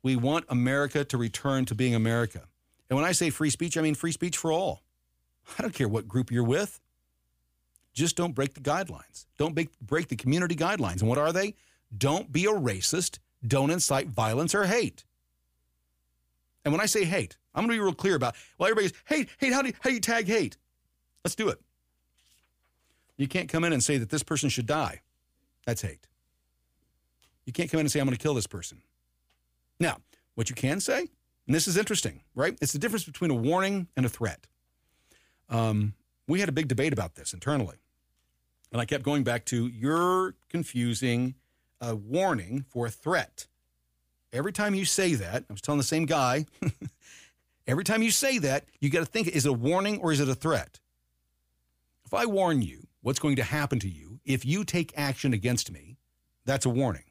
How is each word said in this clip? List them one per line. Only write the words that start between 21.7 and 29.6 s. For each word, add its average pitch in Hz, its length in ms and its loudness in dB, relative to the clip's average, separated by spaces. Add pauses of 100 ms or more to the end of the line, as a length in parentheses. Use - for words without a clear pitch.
You 135 120 -2
can't 180 200 -4
come 165 160 0
in 170 80 2
and 127 100 2
say 143 140 2
that 117 140 -2
this 147 140 -2
person 147 240 -2
should 120 180 -2
die. 147 340 -2 (640)
That's 117 180 -4
hate. 80 260 -10 (1400)
You 127 80 -10
can't 170 180 -2
come 160 80 2
in 151 80 4
and 135 60 0
say, 151 80 2
"I'm 135 60 2
gonna 127 100 0
kill 151 180 0
this 117 120 0
person." - 360 -12 (960)